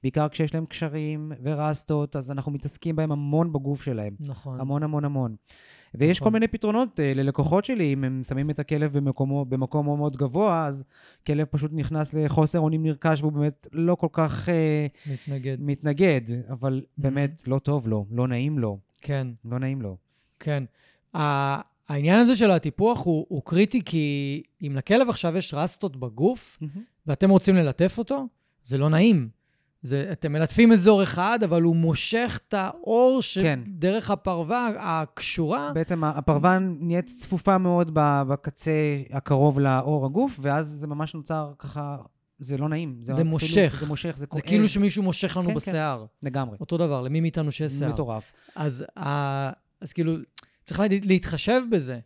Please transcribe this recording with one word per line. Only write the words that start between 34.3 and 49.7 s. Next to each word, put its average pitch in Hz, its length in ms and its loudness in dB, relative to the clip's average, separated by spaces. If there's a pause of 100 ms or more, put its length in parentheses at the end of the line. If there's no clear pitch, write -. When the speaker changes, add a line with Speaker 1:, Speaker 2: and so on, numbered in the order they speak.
Speaker 2:
הקשורה. 170 960 -4
Speaker 1:
בעצם 165 300 -2
ה-, 151 120 0
הפרווה 160 420 4
נהיית 170 480 -2
צפופה - 520 0
מאוד 175 340 2
ב-, 147 360 2
בקצה 143 440 -4 (380)
הקרוב 139 480 2
לאור 135 480 2
הגוף, 214 360 -2
ואז 143 240 0
זה 147 200 -10
ממש 151 280 -8
נוצר 151 440 -8
ככה, 143 380 -10 (420)
זה 139 200 -6
לא 147 100 -2
נעים. 156 300 -4
זה 117 80 -18
Speaker 2:
זה 131 60 -6
Speaker 1:
אפילו, 160 180 2
Speaker 2:
מושך. 160 500 2
Speaker 1:
זה 147 60 -6
מושך, 151 280 -6
זה 135 60 -14
Speaker 2:
זה 143 60 -10
Speaker 1:
כואב. 151 160 -6
Speaker 2:
כאילו 208 260 4
שמישהו 202 340 0
מושך 185 340 -2
לנו 180 100 -2
Speaker 1:
כן, 170 60 0
כן. 151 40 -2
Speaker 2:
בשיער. 151 500 -4 (160)
Speaker 1:
לגמרי. 131 380 -4
Speaker 2:
אותו - 160 -4
דבר, 147 260 0
למי 139 180 0
מאיתנו 156 320 0
שיש 156 200 -4
שיער? 143 200 -2
Speaker 1:
מטורף. 117 400 -6 (220)
Speaker 2:
אז 143 300 -4 (140)
ה-, 139 520 -4 (300)